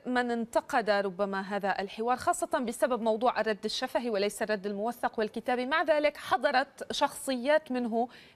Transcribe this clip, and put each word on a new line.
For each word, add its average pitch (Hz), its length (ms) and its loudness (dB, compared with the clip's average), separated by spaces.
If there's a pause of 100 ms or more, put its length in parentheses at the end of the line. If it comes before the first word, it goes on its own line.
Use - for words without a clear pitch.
من 247 260 0
انتقد 233 580 0
ربما 196 520 0
هذا 196 380 -2
الحوار، 226 380 -2
خاصة 330 420 0
بسبب 240 420 0
موضوع 220 400 2
الرد 214 240 -2
الشفهي 240 440 -2
وليس 202 320 0
الرد 208 240 -2
الموثق 214 540 -2
والكتابي. 240 460 -2
مع 311 180 2
ذلك 294 340 2
حضرت 277 760 0
شخصيات 277 800 0
منه 240 360 0 (280)